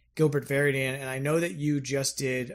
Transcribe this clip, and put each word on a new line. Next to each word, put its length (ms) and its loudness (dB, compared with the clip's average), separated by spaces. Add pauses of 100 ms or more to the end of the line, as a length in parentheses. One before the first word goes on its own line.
(140)
Gilbert 340 2
Varadian. 460 2
And 160 -8
I 80 -4
know 200 2
that 140 0
you 300 0
just 340 -2
did 380 -2